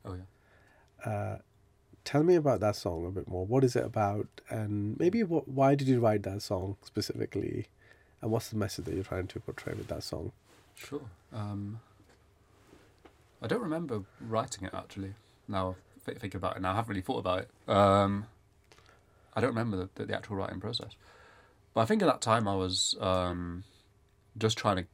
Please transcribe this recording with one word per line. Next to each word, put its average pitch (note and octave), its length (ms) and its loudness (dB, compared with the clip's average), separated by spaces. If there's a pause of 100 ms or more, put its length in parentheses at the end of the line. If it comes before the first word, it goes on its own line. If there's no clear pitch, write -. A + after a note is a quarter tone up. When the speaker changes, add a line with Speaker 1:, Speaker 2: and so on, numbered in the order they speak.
Speaker 1:
Oh, G2 100 -8
yeah. - 960 -14
Speaker 2:
Uh, G#2 280 -4 (680)
tell D3 180 2
me F3+ 120 8
about C#3+ 260 4
that G#2 160 4
song E2+ 300 -4
a F2+ 40 -4
bit F#2+ 180 -6
more. F#2 180 -4
What B2+ 180 4
is B2 120 4
it A#2+ 80 2
about? G#2 420 0 (240)
And G#2 480 -2
maybe F#3 240 2
wh-, E3 260 0
why C3+ 260 6
did C#3 140 2
you B2+ 120 6
write G#2+ 240 4
that G2 180 -4
song G2 400 -4
specifically? - 840 -4 (520)
And A2 120 -2
what's A2+ 180 -2
the A2+ 60 -6
message F#2+ 300 -4
that - 80 -4
you're F#2+ 100 -2
trying F#2 240 -4
to - 120 -10
portray - 340 -10
with G2+ 140 -8
that D#2 140 -6
song? - 300 -8 (420)
Speaker 1:
Sure. - 260 -12 (320)
Um, G#2 480 -8 (1600)
I B2 60 -8
don't B3 160 0
remember D#3 400 -4 (180)
writing A2+ 460 -4
it, F#2+ 80 -8
actually. F#2+ 400 -10 (340)
Now, F#2+ 280 -2 (280)
th-, - 140 -10
thinking G2+ 200 -8
about F#2+ 180 -4
it - 60 -10
now, F#2 100 0
I - 20 -2
haven't A2+ 160 -2
really G2 100 -2
thought B2 200 -4
about F#2 200 0
it. - 320 -14
Um, G2+ 540 6 (1080)
I A2 60 -2
don't B2 100 4
remember A2+ 260 -2
the, F#2 180 -4
the, - 120 -8
the G#2 100 -4
actual G2 200 -6
writing F#2+ 240 -4
process. - 360 -8 (760)
But A2+ 80 4
I - 20 6
think G#3 180 2
at F#3 40 4
that - 140 2
time A2 280 2
I G2 80 0
was, F#2 440 0
um, F2+ 640 0 (720)
just A2+ 220 2
trying G#2 180 2
to F2+ 180 -4